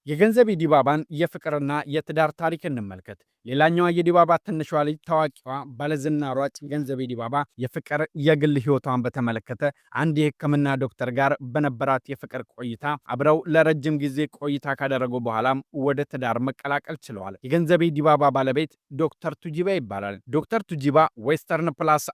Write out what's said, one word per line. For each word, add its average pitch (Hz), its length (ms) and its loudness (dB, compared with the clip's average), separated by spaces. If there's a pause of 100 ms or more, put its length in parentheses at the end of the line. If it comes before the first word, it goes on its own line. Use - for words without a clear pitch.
የገንዘቤ 214 480 4
ዲባባን 151 460 4 (120)
የፍቅርና 147 580 -2 (160)
የትዳር 151 480 0
ታሪክ 165 280 -4
እንመልከት። 104 560 -8 (260)
ሌላኛዋ 156 420 4
የዲባባ 170 500 4
ትንሿ 156 320 -6 (140)
ልጅ 151 180 -4
ታዋቂዋ 156 500 -2 (200)
ባለዝና 147 520 -4 (100)
ሯጭ 135 240 -2 (100)
ገንዘቤ 139 380 -6
ዲባባ 120 300 -6 (240)
የፍቅር 147 420 -4 (160)
የግል 147 380 4
ህይወቷን 131 460 0
በተመለከተ 120 640 -4 (300)
አንድ 147 240 0
የህክምና 147 600 0
ዶክተር 127 340 -4
ጋር 135 220 2 (160)
በነበራት 135 580 0
የፍቅር 127 400 -10
ቆይታ 117 360 -10 (260)
አብረው 143 280 4 (100)
ለረጅም 156 500 4
ጊዜ 143 360 -2
ቆይታ 143 440 -4
ካደረጉ 131 420 -2
በኋላም 120 420 0 (160)
ወደ 139 280 0
ትዳር 120 360 -4
መቀላቀል 143 580 -4
ችለዋል። 98 420 -14
የገንዘቤ 165 500 2
ዲባባ 147 400 4
ባለቤት 135 400 0 (200)
ዶክተር 147 440 -4
ቱጂባ 175 360 -4
ይባላል። 101 460 -4 (100)
ዶክተር 156 360 -2
ቱጂባ 143 340 0 (260)
ዌስተርን 156 500 -2
ፕላስ 156 400 0